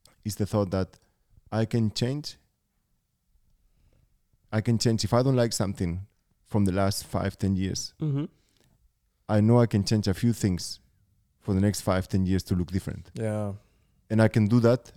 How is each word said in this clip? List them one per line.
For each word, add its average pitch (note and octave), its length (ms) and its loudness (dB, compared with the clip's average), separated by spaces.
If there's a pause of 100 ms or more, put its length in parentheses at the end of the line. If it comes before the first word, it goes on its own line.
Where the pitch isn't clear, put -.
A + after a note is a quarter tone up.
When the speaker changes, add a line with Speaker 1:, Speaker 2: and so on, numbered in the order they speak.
(240)
Speaker 1:
is G#2 120 -6
the G#2 100 -2
thought G2+ 240 0
that F#2+ 300 -4 (520)
I A2 140 0
can A2+ 260 0
change. C3+ 460 -6 (2250)
I A2 100 0
can A2+ 160 2
change. A2+ 260 0
If G#2+ 100 -2
I A#2+ 100 4
don't C3+ 120 2
like A#2+ 180 2
something F#2+ 480 -4 (440)
from G2+ 200 0
the F#2 60 2
last G2 340 -2
five, F#2+ 340 -4
ten G2 160 0
years, - 440 -4
Speaker 2:
Mm-hmm. D3 260 -2 (1040)
Speaker 1:
I G#2+ 140 2
know A#2 180 6
I A#2 80 4
can G#2 160 0
change G#2+ 240 0
a G2 60 0
few A#2 200 0
things - 460 -4 (600)
for - 140 -4
the F#2+ 80 2
next G2+ 200 0
five, F#2 260 0
ten F#2+ 180 0
years F#2 180 0
to - 120 -2
look F2 160 -4
different. - 420 -8
Speaker 3:
Yeah. G#2+ 400 -6 (580)
Speaker 1:
And A2 100 4
I A2 60 6
can G#2+ 200 4
do A#2+ 140 6
that A#2 360 2